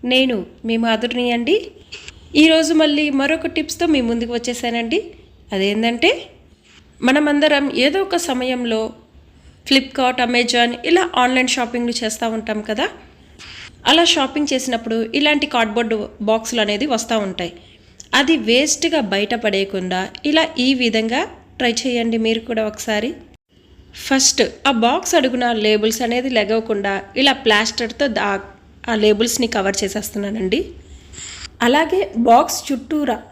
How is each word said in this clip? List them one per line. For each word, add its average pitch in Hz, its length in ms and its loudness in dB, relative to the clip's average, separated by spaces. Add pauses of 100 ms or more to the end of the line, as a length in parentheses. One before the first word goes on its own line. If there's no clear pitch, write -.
(120)
నేను 254 240 2 (320)
మీ 226 60 2 (100)
మాధురిని 233 400 0 (120)
అండి. 240 200 2 (840)
ఈరోజు 320 300 6 (100)
మళ్ళీ 302 220 2 (160)
మరొక 320 360 0
టిప్స్తో 330 380 -4
మీ 269 60 4 (100)
ముందుకు 233 260 -2
వచ్చేసానండి. 233 640 -2 (560)
అదేంటంటే, 220 560 2 (960)
మనమందరం 294 580 4 (200)
ఏదో 370 200 0
ఒక 349 220 -2
సమయంలో 247 520 -2 (840)
Flipkart, 262 600 2
Amazon 240 440 2 (200)
ఇలా 359 140 4 (200)
ఆన్‌లైన్ 254 320 2
షాపింగ్లు 240 460 -4
చేస్తూ 226 260 -4 (100)
ఉంటాం 214 320 -6
కదా. 254 180 -2 (1000)
అలా 330 240 6
షాపింగ్ 285 400 -2
చేసినప్పుడు 233 460 -2 (200)
ఇలాంటి 294 360 2
కార్డ్‌బోర్డ్ 226 420 0 (320)
బాక్సులు 226 360 0
అనేది 208 300 -2
వస్తూ 226 220 -2 (100)
ఉంటాయి. 180 260 -8 (680)
అది 311 140 4 (160)
వేస్ట్‌గా 285 500 2 (140)
బయట 208 180 -2 (100)
పడేయకుండా 196 580 -2 (300)
ఇలా 320 140 2 (220)
ఈ - 20 4 (160)
విధంగా 226 360 -2 (380)
ట్రై 240 140 0 (100)
చేయండి 233 440 0
మీరు 226 220 0
కూడా 220 220 -2
ఒకసారి. 220 400 -4 (960)
ఫస్ట్ 269 340 2 (280)
ఆ - 20 4 (140)
బాక్స్ 285 340 0
అడుగున 247 280 0 (180)
లేబుల్స్ 214 400 2
అనేది 247 320 -2
లెగవకుండా 208 560 -2 (280)
ఇలా 277 120 4 (120)
ప్లాస్టర్‌తో 220 640 0 (100)
దా-, 202 240 -2 (500)
ఆ 233 120 0
లేబుల్స్ని 220 540 2
కవర్ 196 260 0
చేసేస్తున్నానండి. 202 800 -4 (1080)
అలాగే 320 340 2 (280)
బాక్స్ 254 300 6 (100)
చుట్టూరా 269 480 -2 (160)